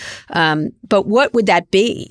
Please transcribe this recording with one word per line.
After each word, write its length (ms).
Um, 400
but 180
what 280
would 120
that 260
be? 380